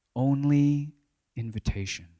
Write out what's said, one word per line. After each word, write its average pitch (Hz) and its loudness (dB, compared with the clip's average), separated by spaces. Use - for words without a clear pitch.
Only 143 2
invitation. 104 -6